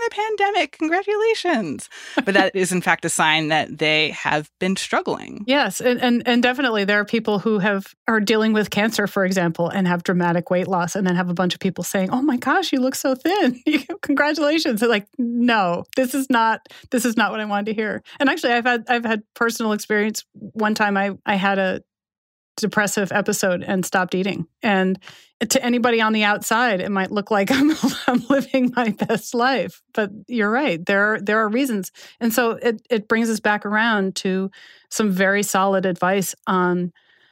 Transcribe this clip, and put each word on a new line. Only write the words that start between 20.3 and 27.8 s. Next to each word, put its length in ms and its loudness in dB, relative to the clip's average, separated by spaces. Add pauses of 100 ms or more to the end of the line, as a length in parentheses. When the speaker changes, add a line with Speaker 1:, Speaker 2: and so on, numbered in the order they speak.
Speaker 2:
One 400 -2
time 220 2
I, 140 0 (160)
I 80 0
had 240 0
a 240 -2 (760)
depressive 520 -2
episode 560 -2
and 180 0
stopped 300 0
eating. 320 -4 (160)
And 360 2 (500)
to 160 2
anybody 360 2
on 120 2
the 100 2
outside, 580 2
it 100 -4
might 200 -2
look 200 -2
like 200 2
<laughs> 0 -
I'm, 220 4 (340)